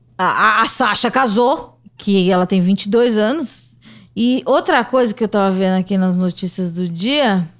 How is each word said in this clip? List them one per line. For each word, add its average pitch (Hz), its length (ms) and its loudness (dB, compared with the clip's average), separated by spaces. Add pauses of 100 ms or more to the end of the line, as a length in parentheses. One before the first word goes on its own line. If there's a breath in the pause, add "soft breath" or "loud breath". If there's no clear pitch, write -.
(160)
a, 196 440 2
a, - 20 2
a 226 40 0
Sasha 226 440 0
casou, 247 680 0 (200)
que 190 340 0
ela 180 160 2
tem 190 140 0
vinte 190 240 0
e 202 40 -8
dois 233 300 2
anos. 247 580 -4 (400 loud breath)
E 247 300 0
outra 277 380 2
coisa 247 280 0
que 220 120 -4
eu 196 40 0
tava 196 220 0
vendo 185 300 0
aqui 190 180 -2
nas 185 180 2
notícias 180 540 -4
do 180 180 -6
dia, 190 600 0 (120)